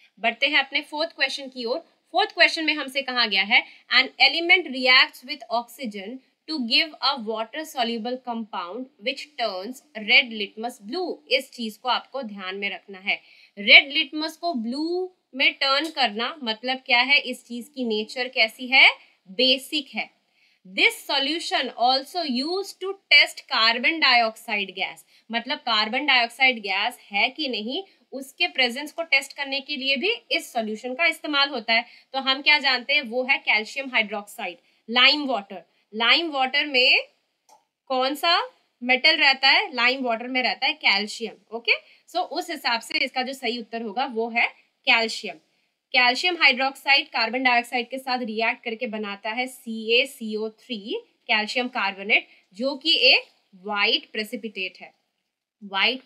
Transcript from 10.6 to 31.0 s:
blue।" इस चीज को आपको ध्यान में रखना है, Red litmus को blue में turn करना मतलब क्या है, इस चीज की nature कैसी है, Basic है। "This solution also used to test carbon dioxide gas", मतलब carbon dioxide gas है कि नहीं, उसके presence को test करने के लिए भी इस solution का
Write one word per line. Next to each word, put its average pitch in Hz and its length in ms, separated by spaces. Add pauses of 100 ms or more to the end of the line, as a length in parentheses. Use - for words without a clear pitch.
blue।" 339 240 (160)
इस - 220
चीज 226 240
को 254 120
आपको 233 320
ध्यान 196 340
में 202 140
रखना 190 300
है, 190 220 (360)
Red 277 360
litmus 311 440
को 339 160
blue 320 640 (180)
में 302 180
turn 285 360
करना 254 540
मतलब 247 340
क्या 247 240
है, 269 180
इस 247 280
चीज 240 280
की 254 80
nature 226 440
कैसी 247 400
है, 277 220 (380)
Basic 262 680
है। 190 140 (580)
"This 330 440
solution 285 640 (100)
also 269 400
used 302 600
to 381 60
test 311 540 (120)
carbon 240 480
dioxide 220 640
gas", 165 360 (260)
मतलब 240 260
carbon 226 480
dioxide 254 540
gas 202 380 (140)
है 208 180
कि 277 180
नहीं, 247 360 (280)
उसके 277 360
presence 277 440
को 330 120
test 277 300
करने 277 280
के 294 140
लिए 269 200
भी 359 180 (180)
इस 320 220
solution 220 400
का 320 120